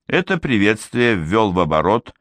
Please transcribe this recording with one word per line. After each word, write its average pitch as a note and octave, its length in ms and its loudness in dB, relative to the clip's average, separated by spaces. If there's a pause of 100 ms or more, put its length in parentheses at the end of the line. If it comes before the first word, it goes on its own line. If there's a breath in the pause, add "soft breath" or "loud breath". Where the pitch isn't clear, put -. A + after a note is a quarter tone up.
Это F3+ 300 -2
приветствие A#2 800 0
ввёл F#2+ 360 0
в F2+ 80 0
оборот E2 600 0